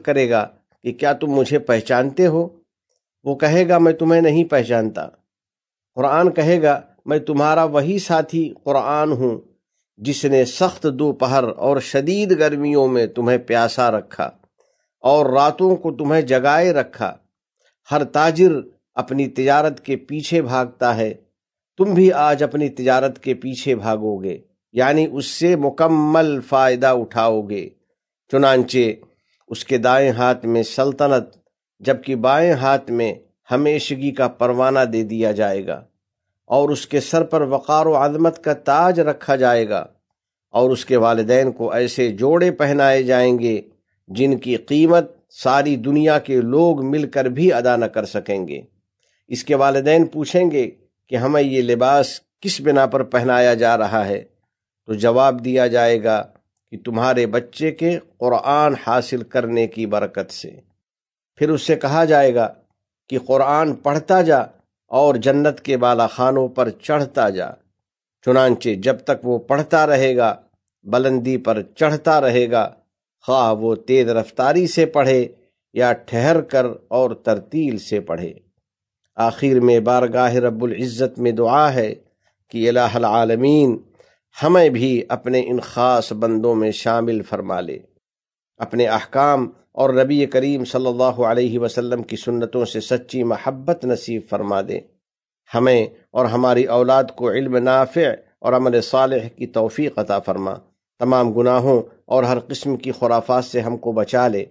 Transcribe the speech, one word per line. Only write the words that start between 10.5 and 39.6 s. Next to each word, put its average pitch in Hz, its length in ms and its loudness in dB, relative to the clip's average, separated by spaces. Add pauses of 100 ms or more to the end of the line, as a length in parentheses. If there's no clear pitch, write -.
دوپہر 135 440 0
اور 131 360 -2
شدید 175 600 0
گرمیوں 147 480 0
میں 120 200 0
تمہیں 120 300 0
پیاسا 117 540 0
رکھا 95 400 -6 (680)
اور 143 260 4
راتوں 147 500 2
کو 170 160 -4
تمہیں 151 300 0
جگائے 143 520 2
رکھا۔ 127 420 -4 (760)
ہر 147 120 0
تاجر 160 480 4 (420)
اپنی 131 340 -4
تجارت 143 520 0
کے 139 160 -6
پیچھے 151 460 -4
بھاگتا 123 560 -2
ہے، 110 160 -2 (640)
تم 190 160 0
بھی 185 180 6
آج 147 320 0
اپنی 147 260 -2
تجارت 131 500 0
کے 131 140 -2
پیچھے 127 420 -4
بھاگو 107 480 -4
گے، 92 140 -6 (340)
یعنی 143 400 0
اس 131 140 -8
سے 175 300 0
مکمل 151 840 0 (100)
فائدہ 131 380 2
اٹھاؤ 113 540 0
گے۔ 101 280 -8 (640)
چنانچہ 131 460 4 (680)
اس - 180 -12
کے 131 120 -2
دائیں 131 320 2
ہاتھ 123 360 0
میں 117 180 0
سلطنت، 135 720 -2 (420)
جبکہ 131 360 -4
بائیں 143 380 2
ہاتھ 135 380 -2
میں 117 220 -2 (380)
ہمیشگی 143 600 -2
کا 131 160 0
پروانہ 127 520 0
دے 113 240 0
دیا 110 280 -2
جائے 101 360 -2
گا 71 180 -10 (600)
اور 143 240 0
اس 139 180 -6
کے 143 120 -2
سر 165 240 0
پر 160 180 -2
وقار 143 440 0
و 156 100 2
عظمت 156 480 0
کا 151 100 0
تاج 165 460 2
رکھا 147 360 -2
جائے 120 340 2